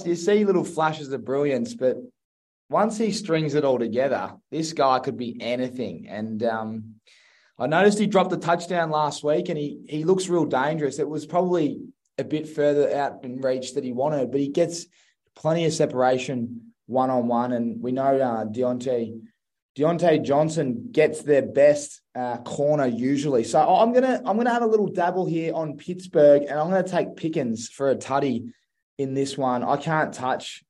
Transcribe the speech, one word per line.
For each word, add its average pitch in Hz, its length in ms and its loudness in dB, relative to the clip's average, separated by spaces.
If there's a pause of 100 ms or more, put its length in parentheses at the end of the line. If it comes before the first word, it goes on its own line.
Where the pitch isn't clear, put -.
you 170 120 -2
see 202 300 2
little 185 200 2
flashes 156 460 -4
of 120 140 -8
brilliance, 131 480 -2
but 127 220 0 (720)
once 214 300 0
he 220 120 0
strings 156 440 -2
it 147 100 2
all 127 140 2
together, 113 540 -2 (180)
this 160 220 -6
guy 135 260 2
could 127 180 -6
be 120 240 -8
anything. 123 640 -6
And, 107 360 -8
um, 110 520 -6 (640)
I 120 80 -2
noticed 202 320 4
he 208 80 2
dropped 185 260 4
a 160 40 -2
touchdown 170 520 2
last 151 340 0
week, 160 260 2
and 165 80 -2
he, 147 300 -6
he 156 180 -4
looks 185 220 2
real 175 180 2
dangerous. 143 520 0
It 151 100 -2
was 147 200 -8
probably 175 520 0 (380)
a 139 60 -4
bit 151 260 -4
further 147 460 2
out 139 280 -4
in 127 180 -10
reach 127 340 -2
that 139 80 -2
he 127 80 -6
wanted, 131 400 -2
but 139 100 0
he 139 60 0
gets 165 400 -2 (480)
plenty 165 300 0
of 151 60 2
separation 127 1000 -2 (140)
one-on-one. 123 640 0
And 117 260 -4
we 120 120 -4
know, 135 280 2
uh, 113 260 -2
Deontay 120 760 -4 (560)
Deontay 160 460 2
Johnson 143 680 0
gets 151 320 2
their 143 180 4
best, 147 600 4 (140)
uh, 123 220 -4
corner 143 480 0
usually. 127 580 0
So 160 160 2
I-, 180 220 6
I'm 233 100 4
gonna, 254 340 2
I'm 196 120 0
gonna 240 160 0
have 240 80 0
a 233 60 0
little 208 200 2
dabble 180 380 0
here 165 300 -2
on 156 220 -6
Pittsburgh, 147 640 4
and 143 160 -4
I'm 156 100 0
gonna 185 180 0
take 170 280 -2
Pickens 123 540 -4
for 139 200 -2
a 127 60 2
tutty 131 560 -2 (480)
in 135 160 -4
this 135 220 -2
one. 127 260 0
I 139 140 0
can't 156 360 -2
touch - 560 -6